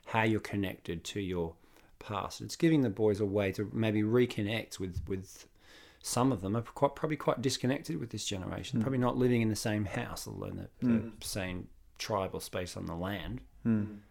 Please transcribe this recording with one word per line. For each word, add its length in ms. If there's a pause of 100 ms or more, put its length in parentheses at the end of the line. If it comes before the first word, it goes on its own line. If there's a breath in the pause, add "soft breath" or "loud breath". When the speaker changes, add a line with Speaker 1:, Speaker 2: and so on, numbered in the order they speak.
Speaker 1:
how 160
you're 180
connected 640
to 160
your 340 (440 soft breath)
past. 420
It's 160
giving 240
the 80
boys 320
a 60
way 260
to 220
maybe 280
reconnect 760
with, 280
with 400 (560 loud breath)
some 280
of 100
them 160
are 60
quite, 320
probably 220
quite 260
disconnected 560
with 120
this 140
generation, 540
Speaker 2:
Mm. 40
Speaker 1:
probably 160
not 180
living 260
in 60
the 80
same 300
house, 420
let 80
alone 320 (120)
the, 60
the 60
Speaker 2:
Mm. 320
Speaker 1:
same 440 (300)
tribe 340
or 80
space 360
on 100
the 80
land. 460 (260)
Speaker 2:
Mm. 320 (120)